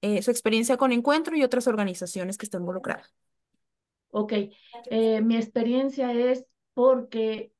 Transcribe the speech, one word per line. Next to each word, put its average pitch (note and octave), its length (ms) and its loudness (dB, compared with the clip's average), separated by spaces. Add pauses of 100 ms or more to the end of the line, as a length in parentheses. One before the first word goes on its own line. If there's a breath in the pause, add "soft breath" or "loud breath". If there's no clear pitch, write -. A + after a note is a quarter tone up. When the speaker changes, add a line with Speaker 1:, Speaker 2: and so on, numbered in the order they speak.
Speaker 1:
eh, G#3 220 0
su B3 80 2
experiencia A#3 460 2
con C4 140 2
Encuentro D4+ 440 0
y C#4+ 80 4
otras B3+ 240 0
organizaciones F#3+ 720 -4
que G#3 80 -10
está F#3+ 100 -8
involucrada. F3+ 460 -6 (1080)
Speaker 2:
Ok, G#3 240 -4 (560 loud breath)
eh, A3 320 2
mi A3+ 140 2
experiencia B3 760 0
es B3 360 0 (260)
porque A#3 880 0